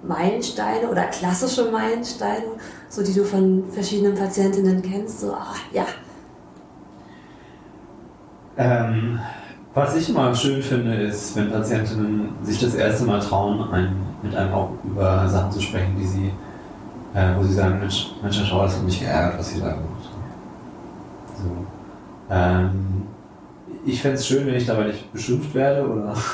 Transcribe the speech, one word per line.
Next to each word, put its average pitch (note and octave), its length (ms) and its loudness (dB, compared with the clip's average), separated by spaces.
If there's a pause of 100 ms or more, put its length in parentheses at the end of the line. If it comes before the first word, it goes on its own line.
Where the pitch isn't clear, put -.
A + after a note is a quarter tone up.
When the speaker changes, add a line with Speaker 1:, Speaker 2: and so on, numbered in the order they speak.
Speaker 1:
Meilensteine G#3+ 800 0
oder F#3+ 180 2
klassische A3+ 640 0
Meilensteine, A3+ 720 -2 (460)
so G#3 140 -4
die F#3 100 0
du G3+ 120 4
von F#3+ 460 4
verschiedenen G3+ 420 2
Patientinnen F#3+ 680 2
kennst? G3+ 380 -4
So, G3+ 120 -4
ah, - 220 -8 (180)
ja. - 120 0 (2750)
Speaker 2:
Ähm, A#2 640 2 (540)
was C#3+ 240 2
ich D#3+ 120 0
immer C3 240 4
schön C3+ 280 2
finde, A#2+ 340 2
ist, G#2+ 400 -2
wenn G#2 160 2
Patientinnen G#2+ 800 0 (140)
sich - 180 -2
das A#2+ 140 2
erste G#2+ 300 2
Mal G2+ 140 4
trauen, G2+ 520 0
ein, F#2 240 2 (260)
mit G2+ 140 -4
einem F#2+ 180 0
auch F#2 160 0 (140)
über F#2+ 440 2
Sachen F#2 240 2
zu G2+ 100 -2
sprechen, F#2+ 380 0
die F#2+ 60 0
sie, F#2+ 260 0 (840)
äh, F#2+ 240 4
wo G2 60 4
sie F#2+ 100 4
sagen, F#2+ 260 4
„Mensch, - 320 -2 (100)
Mensch, G#2 180 -2
Herr G2+ 60 2
Schauer, F#2 180 2
das F#2 140 2
hat - 80 -2
mich F2+ 140 0
geärgert, F2 400 0
was - 100 -4
Sie - 100 -4
da - 80 -2
gemacht - 140 -4 (240)
haben.“ - 1400 -14
So. F2+ 60 -2 (840)
Ähm, F#2 380 4 (1120)
ich B2 160 0
fänd's C3+ 240 0
schön, C3+ 220 2
wenn B2+ 80 0
ich A#2+ 100 2
dabei G#2+ 220 2
nicht - 240 -6
beschimpft B2 420 -2
werde C#3 340 4
oder G#2 280 -2 (180)